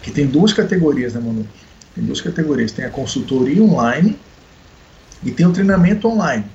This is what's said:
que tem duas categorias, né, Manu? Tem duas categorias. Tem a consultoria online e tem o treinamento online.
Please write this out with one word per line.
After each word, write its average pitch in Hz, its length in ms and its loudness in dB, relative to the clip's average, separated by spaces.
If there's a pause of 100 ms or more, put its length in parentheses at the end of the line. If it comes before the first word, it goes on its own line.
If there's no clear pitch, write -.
que - 80 -14
tem 143 160 0
duas 170 260 2
categorias, 143 600 0
né, 117 60 -6
Manu? 110 280 -6 (480)
Tem - 80 -6
duas 131 180 -4
categorias. 147 500 -2
Tem 127 140 -10
a 117 40 -8
consultoria 135 720 -2
online 160 560 2 (1040)
e 123 80 -6
tem 170 160 2
o 175 40 4
treinamento 196 560 2
online. 156 480 -2